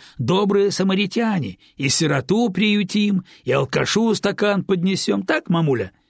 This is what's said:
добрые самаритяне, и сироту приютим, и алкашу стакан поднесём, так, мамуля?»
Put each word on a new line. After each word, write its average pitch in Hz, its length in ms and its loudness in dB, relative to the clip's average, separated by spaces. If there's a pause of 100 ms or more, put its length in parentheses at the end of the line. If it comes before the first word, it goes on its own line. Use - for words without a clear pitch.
(180)
добрые 196 540 2
самаритяне, 190 880 -2 (180)
и 139 100 -2
сироту 151 640 2
приютим, 208 760 0 (200)
и 123 80 -4
алкашу 143 640 0
стакан 202 480 0
поднесём, 190 600 0
так, - 260 -4
мамуля?» 139 420 0 (180)